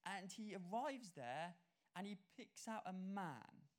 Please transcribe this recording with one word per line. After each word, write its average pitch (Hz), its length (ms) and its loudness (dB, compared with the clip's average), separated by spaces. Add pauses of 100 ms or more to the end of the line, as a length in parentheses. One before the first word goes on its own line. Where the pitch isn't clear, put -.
And 185 260 -2
he 214 240 -2
arrives 226 560 2
there, 147 440 0 (400)
and 190 100 0
he 202 120 0 (180)
picks - 320 -8
out 220 180 2
a 185 80 0
man. 185 840 0